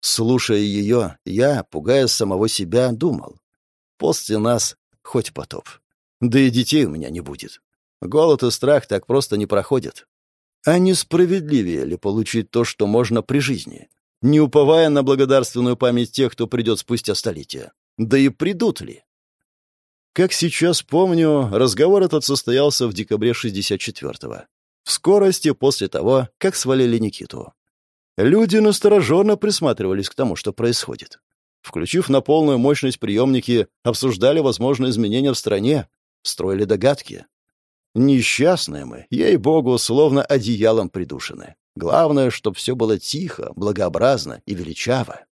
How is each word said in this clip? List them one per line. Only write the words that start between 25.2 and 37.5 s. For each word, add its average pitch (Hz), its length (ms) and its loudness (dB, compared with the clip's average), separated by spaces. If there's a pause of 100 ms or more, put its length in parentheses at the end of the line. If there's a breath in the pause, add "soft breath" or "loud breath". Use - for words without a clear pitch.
после 135 360 0
того, 123 400 0 (100)
как 190 180 -2
свалили 127 420 0
Никиту. - 540 -8 (640)
Люди 180 400 4
настороженно 208 800 4
присматривались 110 720 -2
к - 60 -14
тому, 120 200 -2
что - 180 -8
происходит. - 680 -6 (420)
Включив - 460 -4
на 135 120 4
полную 147 380 2
мощность 135 420 0
приемники, 117 640 0 (160)
обсуждали 123 580 0
возможные 131 500 0
изменения 117 420 0
в 120 60 -4
стране, 110 500 -2 (340)
строили 95 420 -2
догадки. 104 600 0 (720)